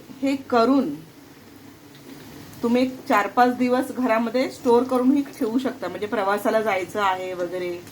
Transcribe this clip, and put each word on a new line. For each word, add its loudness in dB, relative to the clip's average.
हे 0
करून 2
तुम्ही 2
एक -4
चार 2
पाच 4
दिवस 0
घरामध्ये 0
स्टोअर 4
करूनही 2
ठेवू -4
शकता. -4
म्हणजे -6
प्रवासाला 0
जायचं -2
आहे 0
वगैरे, -4